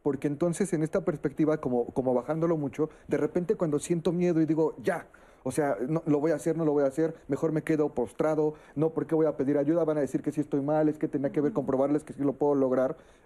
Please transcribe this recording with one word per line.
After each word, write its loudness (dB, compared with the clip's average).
porque -2
entonces -2
en 0
esta -2
perspectiva, 0
como, 0
como 0
bajándolo 0
mucho, -2
de 0
repente 0
cuando 0
siento -2
miedo 2
y 4
digo, 2
"Ya, -2
o -4
sea, 0
no, -2
lo 4
voy 2
a 0
hacer, -2
no 0
lo 2
voy 4
a 4
hacer, -2
mejor 0
me 0
quedo 2
postrado, 0
no, 0
¿por -4
qué -2
voy 4
a 0
pedir 2
ayuda? 2
Van 0
a 2
decir -2
que -4
sí -2
estoy -2
mal, 2
es -2
que -2
tenía -2
que 0
ver 0
comprobarles 0
que -14
sí -6
lo 2
puedo 2
lograr". 2